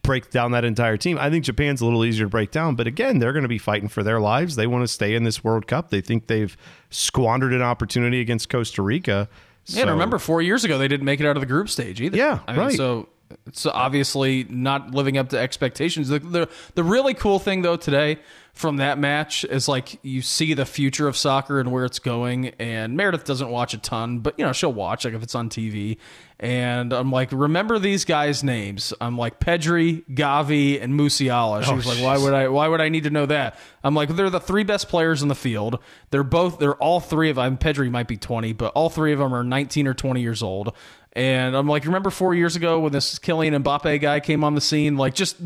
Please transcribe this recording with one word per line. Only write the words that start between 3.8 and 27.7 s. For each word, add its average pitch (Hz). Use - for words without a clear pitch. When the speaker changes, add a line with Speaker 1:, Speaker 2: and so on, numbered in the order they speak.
Speaker 1:
for 104
their 110
lives. 131
They 110
wanna 123
stay 107
in 117
this 110
World 113
Cup. 147
They 98
think 117
they've 107
squandered 127
an 127
opportunity 123
against 117
Costa 117
Rica. 104
Speaker 2:
Yeah, 233
and 254
Speaker 1:
So 165
Speaker 2:
remember, 180
four 165
years 208
ago, 143
they 135
didn't 139
make 139
it 151
out 147
of 143
the 127
group 160
stage 113
either. 175
Speaker 1:
Yeah, 269
Speaker 2:
I 110
mean, 139
Speaker 1:
right. 262
Speaker 2:
so 123
it's -
obviously 135
not 127
living 139
up 131
to 127
expectations. 139
The, 143
the, 170
the 180
really 254
cool 196
thing, 190
though, 170
today 151
from 147
that 139
match 147
is, 135
like, 131
you 131
see 156
the 135
future 139
of 135
soccer 139
and 123
where 127
it's -
going. 123
And 113
Meredith 185
doesn't 131
watch 120
a 110
ton, 117
but, -
you 262
know, 131
she'll 151
watch, 101
like, 117
if 113
it's 117
on 117
T 110
V. 107
And 123
I'm 127
like, 127
"Remember 170